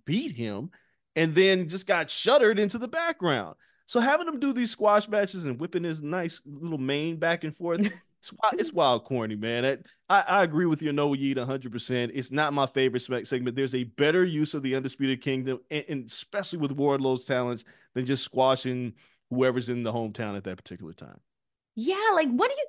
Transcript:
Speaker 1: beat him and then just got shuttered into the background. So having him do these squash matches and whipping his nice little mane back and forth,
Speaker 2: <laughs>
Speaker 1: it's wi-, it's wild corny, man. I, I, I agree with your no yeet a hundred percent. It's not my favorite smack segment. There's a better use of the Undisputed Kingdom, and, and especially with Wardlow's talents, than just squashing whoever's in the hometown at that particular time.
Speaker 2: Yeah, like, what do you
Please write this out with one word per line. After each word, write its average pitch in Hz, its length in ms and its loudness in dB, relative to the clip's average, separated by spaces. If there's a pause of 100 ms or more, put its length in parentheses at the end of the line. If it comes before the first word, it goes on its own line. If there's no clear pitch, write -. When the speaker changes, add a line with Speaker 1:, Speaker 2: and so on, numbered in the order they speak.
Speaker 1:
beat 233 260 -2
him 117 400 -6 (440)
and 160 200 2
then 185 340 6
just 185 160 -8
got 170 240 0
shuttered 226 480 4
into 208 220 0
the 240 80 -4
background. 185 680 -2 (300)
So - 140 0
having 294 280 2
him 302 120 -4
do 277 120 2
these 233 200 -2
squash 208 360 4
matches 202 380 0
and 123 140 -4
whipping 175 240 -4
his 160 180 -4
nice 170 460 -6
little 151 320 -8
mane 147 380 -2
back 170 260 0
and 156 120 -6
forth, 170 240 -2
Speaker 2:
<laughs> - 460 -4
Speaker 1:
it's - 60 -14
wi-, - 280 0
it's 320 140 -2
wild 139 320 4
corny, 113 300 -4
man. 117 280 -2
I, 135 140 2 (320)
I, 196 120 6 (180)
I 190 40 6
agree 165 220 2
with 156 160 0
your 151 100 -2
no 143 200 0
yeet 135 260 0
a 123 80 -2
hundred 131 260 -6
percent. 120 440 -2
It's 127 160 -6
not 147 200 0
my 143 140 2
favorite 127 380 0
smack 123 240 -4
segment. 123 280 -2
There's 131 200 -2
a 123 80 -2
better 156 420 2
use 156 300 -2
of 143 80 -4
the 131 100 -2
Undisputed 131 480 -2
Kingdom, 131 380 -4 (100)
and, 151 180 -6
and 139 200 -6
especially - 500 -8
with 143 140 -2
Wardlow's 139 540 0
talents, 123 380 -2 (300)
than 127 140 -2
just 135 160 0
squashing 127 680 0 (360)
whoever's 127 400 2
in 120 140 -2
the 113 100 -2
hometown 110 420 -4
at 101 100 -10
that 92 120 -8
particular 87 360 -14
time. 50 260 -20 (560)
Speaker 2:
Yeah, 262 200 -2 (200)
like, 311 160 4
what 359 180 2
do 554 80 -2
you 587 120 -4